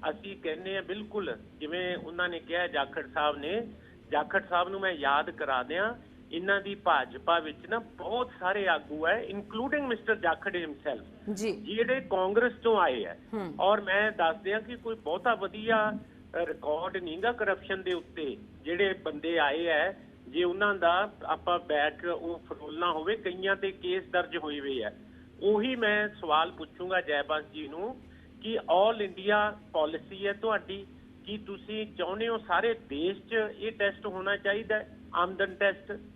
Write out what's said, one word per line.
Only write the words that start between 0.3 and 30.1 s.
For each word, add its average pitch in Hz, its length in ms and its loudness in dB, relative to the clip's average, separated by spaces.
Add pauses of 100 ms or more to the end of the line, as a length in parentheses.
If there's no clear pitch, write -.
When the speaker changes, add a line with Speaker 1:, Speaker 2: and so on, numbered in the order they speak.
Speaker 1:
ਕਹਿੰਦੇ 180 380 -6
ਹਾਂ 190 80 -4
ਬਿਲਕੁਲ, 208 540 -6 (240)
ਜਿਵੇਂ 175 360 -4
ਉਹਨਾਂ 175 320 -4
ਨੇ 170 100 -6
ਕਿਹਾ 170 280 -2
ਜਾਖੜ 147 480 -2
ਸਾਹਿਬ 147 220 2
ਨੇ, 175 300 -4 (440)
ਜਾਖੜ 151 380 2
ਸਾਹਿਬ 180 200 2
ਨੂੰ 196 120 -4
ਮੈਂ 190 120 0
ਯਾਦ 147 380 2
ਕਰਾ 135 320 0
ਦਿਆਂ, 185 320 -2 (380)
ਇਹਨਾਂ 190 280 0
ਦੀ 196 140 -6
ਭਾਜਪਾ 151 640 2
ਵਿੱਚ 156 300 -6
ਨਾ 220 100 0
ਬਹੁਤ 226 520 -4 (100)
ਸਾਰੇ 190 280 0
ਆਗੂ 151 380 0
ਹੈ, 202 260 2
including 240 500 -2
mister 226 320 0
ਜਾਖੜ 170 420 0
himself, 151 760 -6
Speaker 2:
ਜੀ। 202 180 0
Speaker 1:
ਜਿਹੜੇ 226 480 0
ਕਾਂਗਰਸ 202 520 2
ਤੋਂ 220 280 4
ਆਏ 127 240 4
ਹੈ। 85 140 -8 (160)
Speaker 2:
ਹੂੰ। 180 260 -4
Speaker 1:
ਔਰ 202 200 6
ਮੈਂ 202 320 2
ਦੱਸ 165 240 2
ਦਿਆਂ 208 240 -2
ਕਿ 233 160 -10
ਕੋਈ 226 180 -6
ਬਹੁਤਾ 220 400 0
ਵਧੀਆ 214 580 2 (420)
ਰਿਕਾਰਡ 165 640 -2
ਨਹੀਂ 180 260 -4
ਗਾ 233 100 2
ਕਰਪਸ਼ਨ 196 500 -2
ਦੇ 180 100 0
ਉੱਤੇ। 156 440 -4 (280)
ਜਿਹੜੇ 185 280 2
ਬੰਦੇ 165 460 -2
ਆਏ 160 280 4
ਹੈ, 165 300 4 (320)
ਜੇ 175 160 2
ਉਹਨਾਂ 196 300 2
ਦਾ 180 380 4 (120)
ਆਪਾਂ 175 340 2
ਬੈਕ 151 460 0
ਉਹ 170 440 -4
ਫਰੋਲਣਾ 156 440 -2
ਹੋਵੇ, 160 240 0
ਕਈਆਂ 190 400 -2
ਤੇ 196 160 -4
ਕੇਸ 185 380 -4
ਦਰਜ 175 260 0
ਹੋਏ 151 240 -4
ਹੋਏ 135 220 -2
ਹੈ। 104 140 -4 (440)
ਉਹੀ 214 360 4
ਮੈਂ 208 320 2
ਸਵਾਲ 165 440 2
ਪੁੱਛੂੰਗਾ 180 480 -2
ਜੈ 147 220 0
ਬੰਸ 151 240 -2
ਜੀ 151 220 -10
ਨੂੰ 196 320 -8 (420)
ਕਿ 220 160 -2
all 208 440 6
ਇੰਡੀਆ 208 560 2 (140)
ਪਾਲਿਸੀ 165 540 0